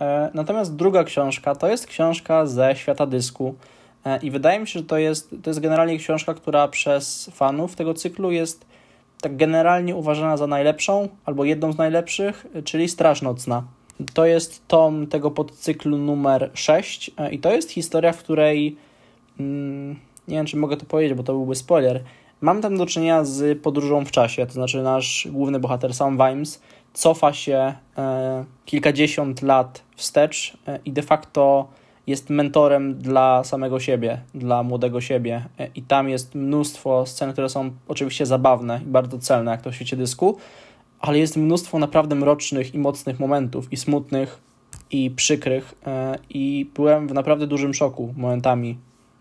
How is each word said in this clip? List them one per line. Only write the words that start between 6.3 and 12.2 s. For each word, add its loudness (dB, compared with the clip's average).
która 2
przez -2
fanów -2
tego -2
cyklu -4
jest -4
tak -6
generalnie 2
uważana 0
za 0
najlepszą 2
albo -2
jedną 0
z -6
najlepszych, -2